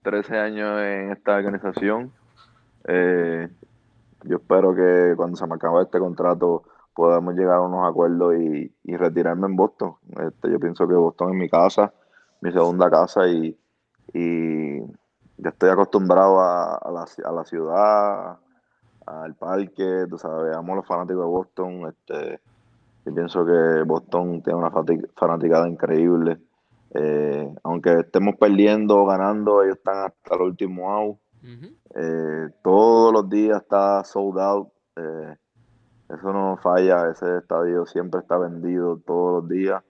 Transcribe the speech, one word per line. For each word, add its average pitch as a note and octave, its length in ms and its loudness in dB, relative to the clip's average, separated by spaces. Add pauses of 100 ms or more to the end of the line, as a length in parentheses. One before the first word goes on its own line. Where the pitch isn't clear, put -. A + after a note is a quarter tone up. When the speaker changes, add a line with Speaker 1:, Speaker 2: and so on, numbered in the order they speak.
Speaker 1:
trece G#2 360 -4
años G#2+ 440 -4
en G2 300 -6
esta G2+ 240 -2
organización. G2+ 760 -4 (720)
Eh, E2+ 640 0 (760)
yo F2 140 -4
espero F#2 360 4
que F2+ 440 4
cuando F2 180 -4
se F2 100 -8
me E2 100 -8
acabe E2+ 280 2
este F#2 160 -2
contrato F2 640 0 (300)
podamos F2 420 2
llegar F2+ 200 2
a F2+ 60 2
unos F2+ 240 -2
acuerdos E2+ 520 2
y, D#2 340 -4 (120)
y F2 120 -8
retirarme F2 520 -2
en F#2+ 100 -4
Boston. F#2+ 380 -2 (160)
Este, - 380 -8
yo E2+ 120 -2
pienso E2+ 260 -2
que F2+ 60 0
Boston F2 380 0
es F#2+ 40 -4
mi F2+ 140 -4
casa, G2 440 2 (460)
mi F2+ 140 -6
segunda F2 360 4
casa F2+ 380 2
y, D#2+ 300 -2 (560)
y D#2+ 680 -4 (580)
ya F2 120 -6
estoy F#2 220 2
acostumbrado F#2+ 680 4
a, F2 360 0
a - 140 -10
la E2+ 120 -8
ci-, - 240 -14
a E2 80 -6
la E2 100 -6
ciudad, G2 960 0 (680)
al D#2 300 -14
parque, F#2 720 -4
tú E2+ 80 -12
sabes, D#2+ 380 -6
amo E2+ 160 -8
a G2 60 -4
los F#2+ 100 -8
fanáticos F2+ 360 -4
de E2+ 60 -4
Boston. F2+ 600 -6
Este, D2+ 500 -12 (640)
yo D2 100 -10
pienso E2+ 320 -2
que E2 400 2
Boston E2+ 560 -4
tiene E2+ 180 -4
una E2+ 120 -2
fati-, E2 460 -2
fanaticada E2+ 500 2
increíble. E2 680 0 (540)
Eh, D2 640 -2 (100)
aunque E2+ 360 2
estemos G2+ 360 0
perdiendo G#2 640 4
o G2+ 80 6
ganando, G2+ 580 2
ellos F#2+ 140 2
están G2 280 -6
hasta - 300 -6
el F2+ 60 -2
último F#2 500 -4
out. G#2 260 -4 (260)
Speaker 2:
Ujú. B2 240 -20 (280)
Speaker 1:
Eh, D#2+ 540 -6 (140)
todos A2+ 500 6
los G2+ 160 2
días G#2 320 0
está G2 420 2
sold G2 360 -6
out. G2+ 300 -2 (260)
Eh, D#2 400 -12 (760)
eso F#2+ 240 -8
no F#2+ 240 -2
falla, F2+ 540 2
ese F2+ 260 -4
estadio F2 480 -2
siempre F2+ 360 -6
está F2+ 180 -2
vendido F2 640 -4
todos F2 380 -2
los E2 60 -14
días. F#2+ 400 -4